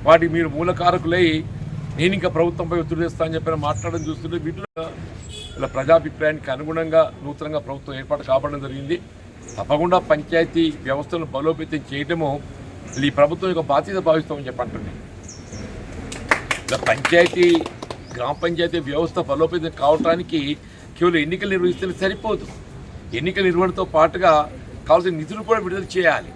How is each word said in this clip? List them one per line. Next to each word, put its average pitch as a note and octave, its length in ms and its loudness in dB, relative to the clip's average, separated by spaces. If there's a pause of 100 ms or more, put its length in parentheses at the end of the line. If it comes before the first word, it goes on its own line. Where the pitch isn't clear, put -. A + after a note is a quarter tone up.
వాటికి D#3+ 300 6
మీరు E3 160 2
మూలకారకులై, E3 920 2 (540)
నేను F3 160 4
ఇంకా F#3 160 0
ప్రభుత్వంపై E3+ 500 0
ఒత్తిడి D#3+ 220 -2
తెస్తా E3 240 -2
అని D#3+ 100 -4
చెప్పిన D#3+ 180 -2
మాట్లాడడం D3+ 460 -2
చూస్తుంటే, D#3+ 380 -6
వీటిలో E3 460 -8 (760)
ఇలా C3+ 100 -4
ప్రజాభిప్రాయానికి D3+ 840 2
అనుగుణంగా D#3+ 640 2 (100)
నూతనంగా D3+ 360 -6
ప్రభుత్వం C#3 360 -10
ఏర్పాటు C3+ 280 -4
కాబడడం C#3+ 360 0
జరిగింది. C#3 420 -6 (560)
తప్పకుండా E3+ 420 4
పంచాయతీ D#3+ 760 2 (100)
వ్యవస్థను D3 420 -2
బలోపేతం D3+ 540 -2 (140)
చేయడము C#3+ 480 -2 (640)
ఈ C#3+ 40 6
ప్రభుత్వం D3+ 400 2
యొక్క E3+ 120 0
బాధ్యత D3+ 360 0
భావిస్తామని D#3 500 2
చెప్పి B2 140 -6
అంటున్నాను. G2+ 360 -6 (1700)
ఇలా C3 100 -2
పంచాయతీ, E3+ 840 4 (540)
గ్రామ B2 160 -4
పంచాయతీ E3+ 480 0
వ్యవస్థ D3+ 400 -2
బలోపేతం D#3 600 0
కావడానికి D#3 800 2 (420)
కేవలం E3+ 180 4
ఎన్నికలు F3+ 320 0
నిర్వహిస్తేనే F3+ 520 0
సరిపోదు. G3+ 460 -2 (680)
ఎన్నికల F3+ 300 -2
నిర్వహణతో F3+ 400 2
పాటుగా D#3+ 680 4 (380)
కావాల్సిన E3+ 260 6
నిధులు G3+ 280 -6
కూడా A3 160 4
విడుదల F#3 240 -4 (140)
చేయాలి. D3+ 380 2